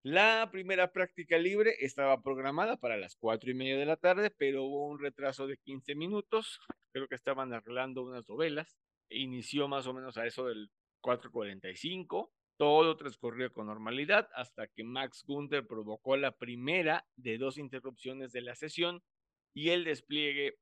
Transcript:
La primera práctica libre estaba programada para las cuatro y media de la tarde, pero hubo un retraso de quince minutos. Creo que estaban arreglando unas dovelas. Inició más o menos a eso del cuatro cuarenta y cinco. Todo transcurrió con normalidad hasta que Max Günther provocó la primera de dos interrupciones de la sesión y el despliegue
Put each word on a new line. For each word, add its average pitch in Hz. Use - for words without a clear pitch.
La 214
primera 185
práctica 180
libre 202
estaba 135
programada 139
para 113
las 92
cuatro 113
y 127
media 135
de 139
la 156
tarde, 185
pero 135
hubo 143
un 147
retraso 135
de 135
quince 135
minutos. 202
Creo 135
que 135
estaban 131
arreglando 127
unas 123
dovelas. 151
Inició 131
más 139
o 127
menos 131
a 117
eso 120
del 107
cuatro 123
cuarenta 101
y 92
cinco. 180
Todo 156
transcurrió 123
con 110
normalidad 127
hasta 117
que -
Max 127
Günther 143
provocó 110
la 139
primera 151
de 123
dos 131
interrupciones 131
de 123
la 120
sesión 170
y 151
el 175
despliegue 147